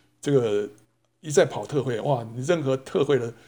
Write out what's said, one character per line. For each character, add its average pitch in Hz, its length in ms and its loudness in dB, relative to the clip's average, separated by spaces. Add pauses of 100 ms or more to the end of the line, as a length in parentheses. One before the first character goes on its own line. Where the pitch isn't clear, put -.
(220)
这 147 100 -2
个 107 380 2 (500)
一 156 100 -14
再 156 160 6
跑 110 200 -8
特 143 180 -2
会， 120 160 -2
哇， 123 340 -2
你 123 120 -8
任 165 180 0
何 131 140 0
特 147 260 -2
会 139 160 2
的， 117 140 -6 (140)